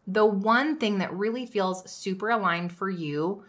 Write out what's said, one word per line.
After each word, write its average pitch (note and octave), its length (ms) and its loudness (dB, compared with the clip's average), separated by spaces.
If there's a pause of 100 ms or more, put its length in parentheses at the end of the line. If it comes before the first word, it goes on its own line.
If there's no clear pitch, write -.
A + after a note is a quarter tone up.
the G#3+ 180 4
one A3+ 520 2
thing G#3 200 0
that F3+ 160 -2
really A3+ 320 -2
feels F#3 460 -2
super G3 380 -4
aligned F3 420 0
for G3 180 -4
you E3+ 600 -2